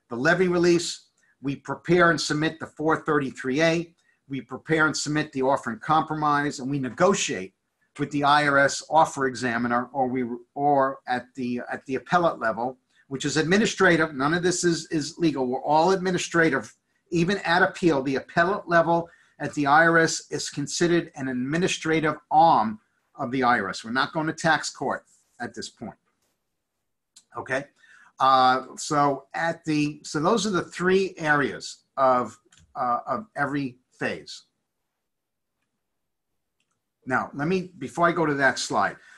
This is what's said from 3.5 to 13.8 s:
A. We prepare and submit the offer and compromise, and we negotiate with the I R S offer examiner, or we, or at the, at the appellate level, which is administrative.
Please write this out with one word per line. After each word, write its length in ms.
A. 320
We 140
prepare 440
and 100
submit 360
the 100
offer 300
and 100
compromise, 800
and 100
we 100
negotiate 760
with 120
the 120
I 240
R 100
S 320
offer 380
examiner, 640
or 160
we, 160
or 520
at 180
the, 340
at 160
the 100
appellate 440
level, 380
which 160
is 100
administrative. 800